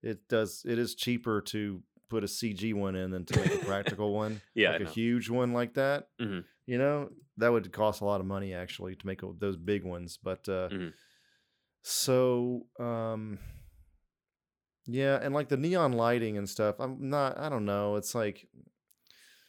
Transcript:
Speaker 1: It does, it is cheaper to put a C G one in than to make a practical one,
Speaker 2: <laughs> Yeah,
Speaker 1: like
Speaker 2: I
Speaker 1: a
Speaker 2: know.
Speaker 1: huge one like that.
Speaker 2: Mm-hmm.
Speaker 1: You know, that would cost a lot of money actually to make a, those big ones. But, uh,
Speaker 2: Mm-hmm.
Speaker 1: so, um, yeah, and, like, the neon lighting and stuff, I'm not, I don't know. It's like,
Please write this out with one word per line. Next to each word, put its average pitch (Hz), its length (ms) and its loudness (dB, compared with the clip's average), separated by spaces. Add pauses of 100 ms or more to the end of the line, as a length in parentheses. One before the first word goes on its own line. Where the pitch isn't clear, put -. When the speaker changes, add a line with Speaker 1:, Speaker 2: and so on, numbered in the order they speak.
Speaker 1:
It 110 260 -6
does, 110 380 2
it 117 120 0
is 117 160 0
cheaper 117 540 0
to 104 340 -4 (260)
put 110 160 0
a 98 40 0
C 113 260 -4
G 107 180 -2
one 98 240 0
in 92 140 -2
than 92 160 -4
to - 140 4
make 392 220 2
a - 20 -6
practical 101 500 0
one, 107 340 -2
Speaker 2:
<laughs> - 60 -16
Yeah, 104 160 6
Speaker 1:
like 82 100 2
Speaker 2:
I 101 40 -2
Speaker 1:
a - 20 -4
Speaker 2:
know. 80 60 -8
Speaker 1:
huge 117 360 0
one 120 240 2
like 120 220 -2
that. 139 340 0 (120)
Speaker 2:
Mm-hmm. 120 200 -4 (260)
Speaker 1:
You 123 120 0
know, 143 320 2 (260)
that 117 160 4
would 98 200 2
cost 107 280 2
a 107 40 -4
lot 101 160 2
of 95 60 -4
money 98 280 -4
actually 92 420 -8
to - 100 -12
make 95 160 -6
a, 95 160 -8
those 98 180 0
big 90 280 0
ones. 87 380 -8
But, 95 260 -6
uh, 92 220 0
Speaker 2:
Mm-hmm. 92 180 -6 (920)
Speaker 1:
so, 123 840 2 (140)
um, 113 580 -4 (1500)
yeah, 135 320 2
and, 139 140 0
like, 143 140 0
the 143 80 2
neon 156 380 4
lighting 117 440 2
and 101 100 -4
stuff, 104 300 2
I'm 131 320 -4
not, 139 280 2
I 156 100 -4
don't 123 160 -2
know. 101 320 0
It's 104 180 -4
like, 107 320 -2 (1040)